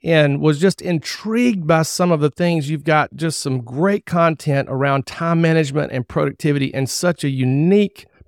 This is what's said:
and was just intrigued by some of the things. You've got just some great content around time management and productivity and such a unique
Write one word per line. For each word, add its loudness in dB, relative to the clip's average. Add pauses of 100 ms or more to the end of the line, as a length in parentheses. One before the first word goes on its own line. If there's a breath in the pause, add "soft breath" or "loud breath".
and 2
was 2
just 0
intrigued -2
by 4
some 0
of 2
the 2
things. -2
You've -4
got 2
just -4
some -2
great -2
content 0
around 0
time 0
management 0
and -6
productivity -2
and -2
such -2
a 0
unique 2 (220 soft breath)